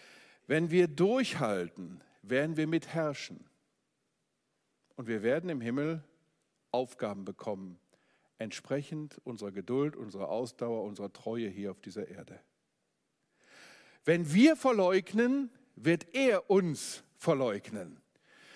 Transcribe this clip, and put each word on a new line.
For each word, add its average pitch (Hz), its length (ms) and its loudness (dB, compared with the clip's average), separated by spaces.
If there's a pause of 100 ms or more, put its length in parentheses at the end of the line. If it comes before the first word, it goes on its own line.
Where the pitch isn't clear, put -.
(460)
Wenn 160 240 0
wir 175 180 6
durchhalten, 139 1120 0 (200)
werden 143 340 0
wir 156 100 0
mitherrschen. 160 800 -4 (1500)
Und 120 120 -10
wir 110 140 -2
werden 160 280 2
im 139 100 -4
Himmel 143 420 -2 (680)
Aufgaben 107 560 -4
bekommen, 95 520 -8 (600)
entsprechend 143 840 -8
unserer 107 280 -8
Geduld, 127 420 -2
unserer 95 360 -8
Ausdauer, 117 540 -4
unserer 101 280 -10
Treue 113 380 -6
hier 98 200 -8
auf - 120 -14
dieser 101 260 -10
Erde. - 320 -18 (1700)
Wenn 165 260 2
wir 277 240 10
verleugnen, 233 960 2 (260)
wird 160 380 0
er 254 340 2
uns 180 560 0 (140)
verleugnen. 104 800 -2 (580)